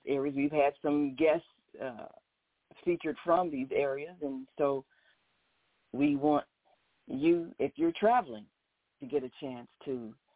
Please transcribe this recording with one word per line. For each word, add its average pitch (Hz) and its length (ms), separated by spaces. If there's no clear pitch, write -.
areas. 139 300
We've 143 160
had 143 300
some 147 340
guests, 160 320
uh, 123 260
featured 160 400
from 170 260
these 135 220
areas, 143 500
and 135 240
so 139 260
we 143 240
want 147 280
you, 170 520
if 131 160
you're 165 180
traveling, 190 520
to 143 60
get 127 180
a 127 160
chance 123 300
to 123 280